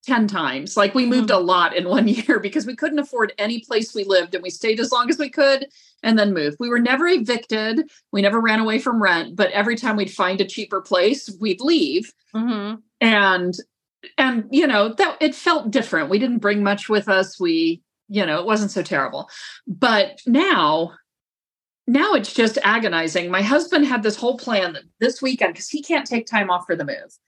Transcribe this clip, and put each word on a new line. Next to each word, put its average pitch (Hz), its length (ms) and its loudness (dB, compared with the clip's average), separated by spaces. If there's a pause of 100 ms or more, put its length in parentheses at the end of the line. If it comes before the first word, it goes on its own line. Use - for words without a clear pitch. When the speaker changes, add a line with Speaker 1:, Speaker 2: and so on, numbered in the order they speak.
Speaker 1:
ten 233 220 2
times. 156 500 -4
Like, 202 180 4
we 254 100 2
moved 240 240 2
Speaker 2:
Mm. 226 60 4
Speaker 1:
a 185 40 6
lot 175 360 2
in 175 120 -2
one 214 200 2
<laughs> - 0 -
year 226 320 2
because 202 260 -4
we 233 100 -8
couldn't 302 240 -2
afford 233 380 -2
any 220 240 -2
place 220 340 -4
we 208 80 -4
lived, 185 320 2
and 175 80 -6
we 185 60 -8
stayed 220 300 -2
as 233 120 -2
long 240 180 0
as - 80 2
we 294 120 -4
could 277 380 2 (360)
and 226 160 2
then 202 140 2
moved. 147 260 -2
We 240 100 -4
were 240 100 0
never 269 280 2
evicted. 226 840 -2 (220)
We 202 100 -2
never 202 180 4
ran 220 200 2
away 220 180 0
from 233 240 0
rent, 170 340 0
but 185 160 2
every 202 240 0
time 226 200 -2
we'd 196 180 -4
find 190 260 -2
a 196 60 2
cheaper 196 340 -8
place, 190 640 0
we'd 196 180 -2
leave. 226 540 0 (220)
Speaker 2:
Mm-hmm. 220 400 -4 (260)
Speaker 1:
And, 190 540 2 (600)
and, 240 360 0
you 302 160 4
know, 220 260 2
that, 349 260 0
it 311 140 2
felt 311 380 -2
different. 170 400 0
We 202 80 2
didn't 247 180 0
bring 208 240 0
much 202 260 0
with 214 220 0
us. 190 300 2
We, 165 420 0 (280)
you 208 180 0
know, 156 120 0
it 175 60 -4
wasn't 214 240 0
so 185 140 -4
terrible. 143 440 -4 (380)
But 214 640 0
now, 185 680 2 (960)
now 311 260 2
it's 226 180 0
just 220 320 0
agonizing. 175 680 0
My 185 100 2
husband 294 460 2
had 240 160 -2
this 214 140 0
whole 240 200 -2
plan 190 360 -2
that 143 100 -14 (160)
this 226 200 0
weekend, 233 360 -2
'cause - 120 -14
he 294 140 -6
can't 294 240 -2
take 233 220 -4
time 202 240 0
off 180 160 -2
for 175 80 -2
the 165 100 -6
move. - 320 -12 (100)